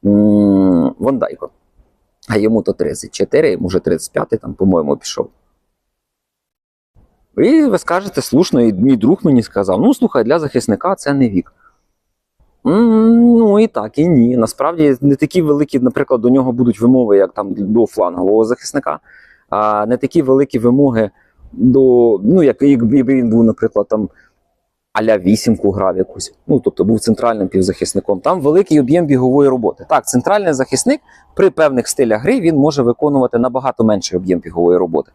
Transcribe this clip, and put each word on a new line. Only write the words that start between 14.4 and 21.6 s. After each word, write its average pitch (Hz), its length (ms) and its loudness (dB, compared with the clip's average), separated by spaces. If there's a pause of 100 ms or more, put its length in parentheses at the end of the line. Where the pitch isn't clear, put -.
не 139 160 2
такі 165 260 -2
великі, 147 360 0
наприклад, 127 420 -2
до 113 80 0
нього 131 240 2
будуть 120 280 -2
вимоги, 120 360 2
як 98 160 2
там 98 220 -8
до 107 320 0
флангового 92 580 0
захисника, 117 560 -6 (500)
а 107 360 -2
не 120 100 -2
такі 143 260 -2
великі 135 360 0
вимоги 120 520 0 (460)
до, 120 680 4